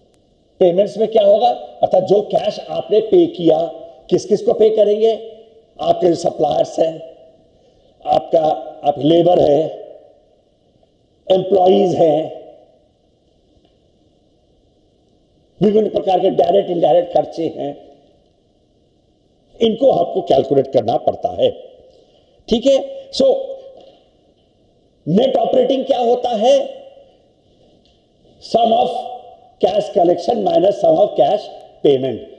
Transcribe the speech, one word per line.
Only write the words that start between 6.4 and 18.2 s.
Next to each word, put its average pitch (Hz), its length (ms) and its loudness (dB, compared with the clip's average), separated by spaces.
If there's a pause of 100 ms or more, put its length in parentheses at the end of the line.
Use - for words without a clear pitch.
हैं, - 380 -4 (880)
आपका, 151 360 0 (420)
आप 143 140 0
लेबर 160 420 2
है, 147 240 2 (1700)
एम्प्लॉइज 185 640 4
हैं, 156 540 0 (3250)
विभिन्न 208 260 2
प्रकार 185 320 0
के 185 100 2
डायरेक्ट 190 400 2
इनडायरेक्ट 170 440 0
खर्चे 151 420 -2
हैं, - 400 -12 (1600)